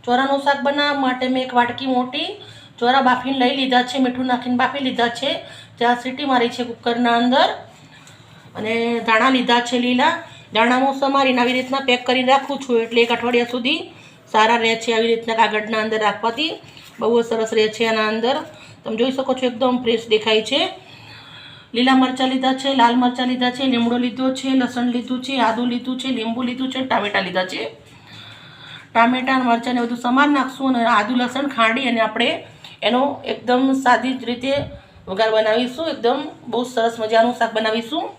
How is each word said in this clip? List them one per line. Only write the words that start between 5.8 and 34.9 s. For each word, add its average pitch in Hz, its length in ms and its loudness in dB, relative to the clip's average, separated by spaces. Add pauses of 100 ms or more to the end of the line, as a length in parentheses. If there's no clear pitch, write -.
સીટી 262 300 -6
મારી 240 240 2
છે 247 140 -4
કુકરના 233 520 0
અંદર. 269 260 4 (1080)
અને 220 160 -4 (340)
ધાણા 226 300 4
લીધા 240 320 2
છે 240 160 0
લીલા. 254 260 2 (420)
ધાણા 240 300 4
હું 269 160 0
સમારીને 269 420 2
આવી 247 160 2
રીતના 262 300 -2
પેક 247 220 0
કરીને 254 240 2
રાખું 269 320 -2
છું, 226 180 0
એટલે 233 220 2
એક 233 100 0
અઠવાડિયા 240 400 0
સુધી 269 240 -2 (520)
સારા 226 340 4
રહે 226 180 2
છે 240 140 -2
આવી 226 160 2
રીતના 226 280 -2
કાગળના 214 440 0
અંદર 214 200 -2
રાખવાથી. 233 460 -2 (480)
બહુ 226 220 2
જ 226 100 -4
સરસ 220 260 -2
રહે 214 100 2 (120)
છે 226 100 2
આના 214 240 0
અંદર. 233 220 0 (480)
તમે 220 160 -6
જોઈ 262 180 0
શકો 269 200 -2
છો, 262 120 -4
એકદમ 247 340 0
ફ્રેશ 226 300 0
દેખાય 214 380 2
છે. 320 100 2 (1120)
લીલા 262 240 4
મરચાં 262 320 0
લીધા 262 300 0
છે, 277 160 -2
લાલ 233 240 6
મરચાં 247 280 0
લીધા 247 260 0
છે, 269 160 -2
લીમડો 233 320 2
લીધો 254 220 -2 (120)
છે, 269 100 -6 (120)
લસણ 247 340 0
લીધું 247 320 -4
છે, 269 80 -4 (100)
આદું 233 280 0
લીધું 247 280 -4
છે, 269 160 -6
લીંબુ 226 320 -4
લીધું 262 240 -4
છે, 269 160 -6
ટામેટાં 202 380 0
લીધા 185 260 -2
છે. 160 100 -8 (1300)
ટામેટાં 254 500 2
અને 254 100 0
મરચાંને 240 340 0
બધું 240 180 -6
સમાર 269 320 2
નાખશું 262 460 0
અને 226 160 2
આદું 240 260 0
લસણ 262 320 -4
ખાંડી 233 380 2
અને 226 140 0
આપણે 233 220 0 (600)
એનો 247 120 2 (340)
એકદમ 254 300 0 (200)
સાદી 247 340 2
જ 240 120 -12
રીતે 247 220 -4 (560)